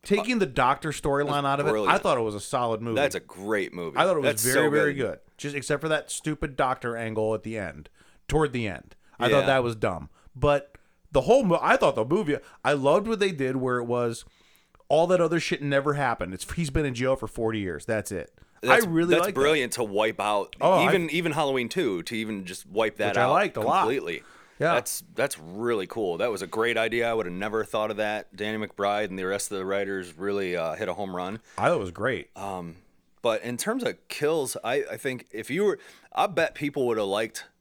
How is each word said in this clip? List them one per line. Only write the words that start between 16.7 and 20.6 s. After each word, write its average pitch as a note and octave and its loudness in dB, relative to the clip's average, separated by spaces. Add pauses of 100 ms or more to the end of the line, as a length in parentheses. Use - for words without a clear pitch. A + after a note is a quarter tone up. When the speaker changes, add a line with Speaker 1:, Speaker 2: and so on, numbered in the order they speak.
Speaker 1:
been D3 0
in C3 -2
jail B2+ 2
for A2+ -8
forty A2+ -2
years. F2 -4
That's G#2+ -4
it. F2 -6 (280)
Speaker 2:
That's, A3 6
Speaker 1:
I F#3 -2
really E3 2
Speaker 2:
that's E3+ 4
Speaker 1:
liked G#3 -4
that. C3 0
Speaker 2:
brilliant C#3 2
to B2 -2
wipe G#2+ 0
out G2+ -2